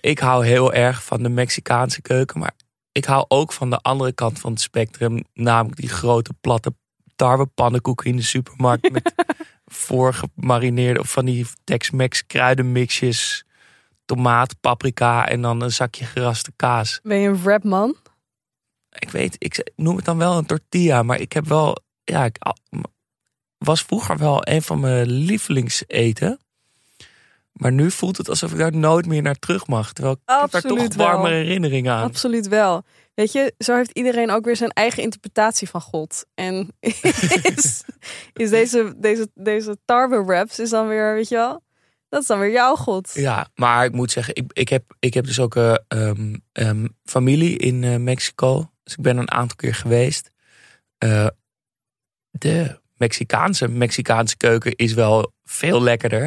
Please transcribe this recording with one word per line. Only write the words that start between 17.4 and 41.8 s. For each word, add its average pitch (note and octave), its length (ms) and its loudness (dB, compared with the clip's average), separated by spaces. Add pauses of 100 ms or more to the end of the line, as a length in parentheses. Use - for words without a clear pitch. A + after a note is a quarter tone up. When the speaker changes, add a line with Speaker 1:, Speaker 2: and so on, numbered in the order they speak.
Speaker 2:
wrap G3+ 200 2
man? G#3 320 0 (1040)
Speaker 1:
Ik - 100 -8
weet, - 300 -4
ik - 360 -8
noem E3 200 0
het F#3 100 -6
dan E3+ 120 0
wel F3 200 2
een D#3 80 -2
tortilla, D#3 580 2
maar B2 160 0
ik - 140 -8
heb D#3 140 -2
wel, D3+ 300 2 (260)
ja, D3+ 220 0
ik A2 220 -6
a-, - 80 -2 (140)
m-, - 120 -8 (760)
was D#3 240 0
vroeger - 360 -2
wel D3+ 300 2
een D#3 140 2
van D#3 180 -2
mijn B2+ 300 2
lievelingseten. C3 1300 0 (1120)
Maar B2 200 -2
nu C#3+ 200 4
voelt - 260 -4
het - 120 -8
alsof - 220 -2
ik D#3+ 60 -6
daar D#3+ 180 0
nooit D#3+ 300 4
meer D#3 160 0
naar D3 180 0
terug - 280 -4
mag. A2 260 -2
Terwijl C3+ 220 -2
ik - 100 -20
heb B3+ 120 4 (140)
daar - 100 2
Speaker 2:
Absoluut A#3+ 300 0
Speaker 1:
toch G#3+ 40 -8 (100)
warme F3 240 4
Speaker 2:
wel. - 20 2
Speaker 1:
herinneringen D#3+ 640 0
aan. A2+ 100 0
Speaker 2:
Absoluut G#3+ 440 -2
wel. G3 360 2 (300)
Weet G#3+ 180 0
je, C4+ 260 0
zo - 180 0
heeft A#3+ 160 0
iedereen A#3 400 0
ook G#3+ 140 0
weer A#3+ 100 0
zijn A#3 160 -2
eigen A3+ 320 0
interpretatie G#3+ 640 -2
van E3+ 120 -8
God. - 520 -10
En F#3 460 -6
<laughs> - 0 -
is, - 1040 0 (500)
is A3+ 160 -2
deze, A3+ 480 2
deze, G#3+ 360 0
deze G#3+ 520 -4
tarwe B3 400 2
wraps F#3 340 0
is A3+ 100 -4
dan A3 180 0
weer, G#3+ 260 0
weet A3 140 -2
je A#3+ 80 -4
wel, A#3+ 280 -2 (460)